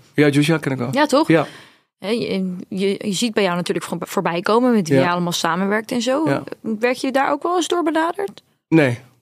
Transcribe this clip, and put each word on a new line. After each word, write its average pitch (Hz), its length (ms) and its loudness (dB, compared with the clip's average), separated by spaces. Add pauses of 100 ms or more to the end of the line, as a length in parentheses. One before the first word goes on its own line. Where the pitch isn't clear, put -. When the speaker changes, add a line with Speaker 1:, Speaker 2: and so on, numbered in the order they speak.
(140)
Speaker 1:
ja, 147 140 4
Juice, 147 240 4
ja, 160 60 2
ken 139 140 -4
ik 127 60 -4
wel. 120 140 -4
Speaker 2:
Ja, 285 140 2
toch? 294 220 2
Speaker 1:
Ja. 160 180 4 (520)
Speaker 2:
Hè, 190 100 -10
je, 190 480 -4 (120)
je, 196 360 -2
je 208 80 -2
ziet 214 220 -2
bij 214 80 2
jou 175 140 0
natuurlijk 175 300 -4
voor, 175 140 -6
voorbij 175 400 -4
komen 240 340 2
met 185 140 0
wie 139 100 4
Speaker 1:
Ja. 135 60 6
Speaker 2:
je 180 60 2
allemaal 175 220 -2
samenwerkt 196 600 -2
en 240 100 -2
zo. 262 260 0
Speaker 1:
Ja. 139 140 0 (180)
Speaker 2:
Werd 226 400 -2
je 269 120 -2
daar 269 180 2
ook 285 120 -2
wel 349 140 -2
eens 339 120 -2
door 349 140 0
benaderd? 330 600 -4 (260)
Speaker 1:
Nee. 143 300 4 (240)